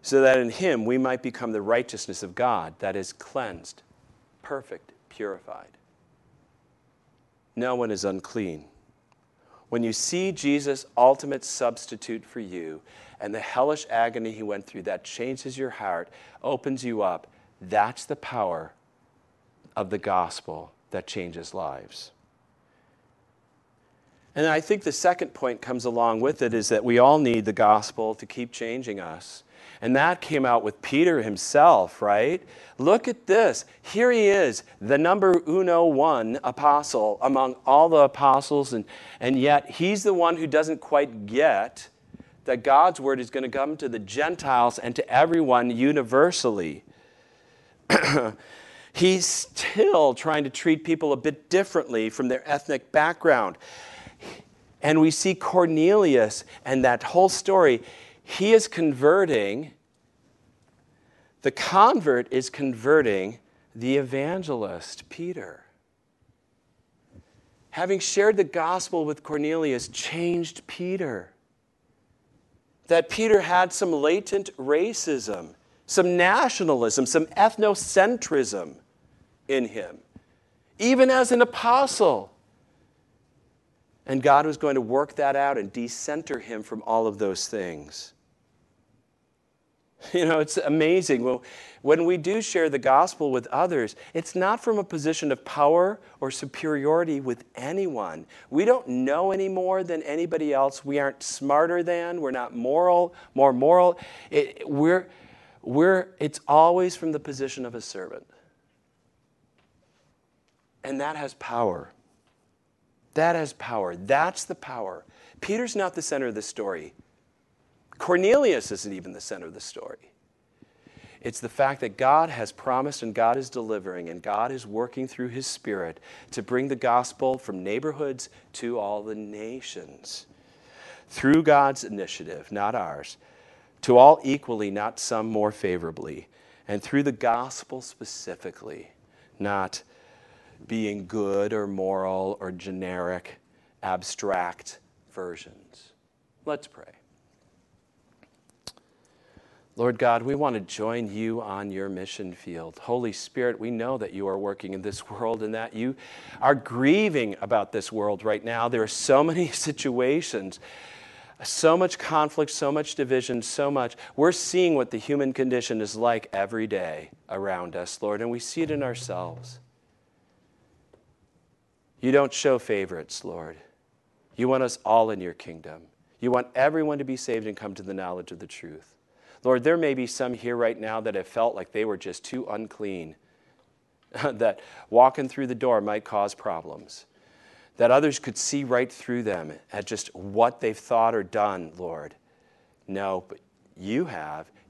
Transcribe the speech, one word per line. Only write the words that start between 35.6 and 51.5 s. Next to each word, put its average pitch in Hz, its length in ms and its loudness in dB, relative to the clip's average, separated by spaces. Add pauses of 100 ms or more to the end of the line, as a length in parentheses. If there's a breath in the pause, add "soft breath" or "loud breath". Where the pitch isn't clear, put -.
one 135 580 2
apostle 131 800 2
among 131 420 2
all 147 240 8
the 165 100 4
apostles, 139 760 4
and, 107 120 -4 (340 loud breath)
and 127 200 0
yet 143 300 4
he's 190 320 -2
the 196 140 2
one 170 220 2
who 160 100 -6
doesn't 156 340 0
quite 123 460 0
get 120 640 0 (560 loud breath)
that 123 180 -2
God's 151 360 6
word 135 200 -2
is 120 100 -8
gonna 131 200 -6
come 139 280 -4
to 147 100 -6
the 113 120 -6
Gentiles 127 800 0
and 120 160 -6
to - 140 -4
everyone 131 600 4
universally. 123 1120 2 (1040 soft breath)
<clears throat> 143 460 2 (600 loud breath)
He's 180 340 2
still 180 880 2
trying 151 280 -2
to 135 60 -4
treat 156 340 0
people 160 300 0
a 135 40 0
bit 143 320 -6
differently 147 600 0